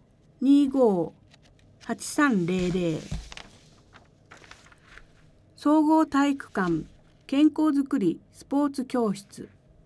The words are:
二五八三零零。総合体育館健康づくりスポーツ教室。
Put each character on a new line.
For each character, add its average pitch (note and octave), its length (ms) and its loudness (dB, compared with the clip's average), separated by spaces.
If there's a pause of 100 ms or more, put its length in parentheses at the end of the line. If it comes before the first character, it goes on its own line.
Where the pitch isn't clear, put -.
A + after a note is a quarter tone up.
(400)
二 C#4 300 4
五 A3 440 0 (720)
八 - 200 -10
三 A#3 400 0
零 F3+ 260 -2
零。 E3+ 280 -2 (2500)
総 D4+ 280 2
合 D#4 220 4
体 C#4 280 0
育 - 180 -12
館 E3+ 320 -2 (420)
健 C#4+ 200 2
康 D#4 240 2
づ C#4 180 -2
く C#4 100 -4
り F#3 220 -2 (120)
ス - 140 -20
ポ C#4+ 200 -2
ー C#4+ 80 -4
ツ B3 120 -8
教 A3+ 280 -2
室。 - 360 -16 (360)